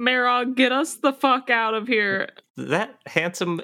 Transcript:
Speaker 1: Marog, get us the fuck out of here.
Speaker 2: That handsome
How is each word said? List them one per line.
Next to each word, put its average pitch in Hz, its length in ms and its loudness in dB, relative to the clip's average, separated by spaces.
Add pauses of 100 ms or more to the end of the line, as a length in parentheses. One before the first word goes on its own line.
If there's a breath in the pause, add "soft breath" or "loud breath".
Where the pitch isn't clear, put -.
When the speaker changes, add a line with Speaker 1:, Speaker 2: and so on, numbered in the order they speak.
Speaker 1:
Marog, 247 560 0
get 254 160 4
us 285 240 -2
the 269 160 0
fuck 262 380 0
out 226 240 2
of 220 140 -4
here. 202 400 0 (280)
Speaker 2:
That 135 400 -2 (100)
handsome 170 580 -2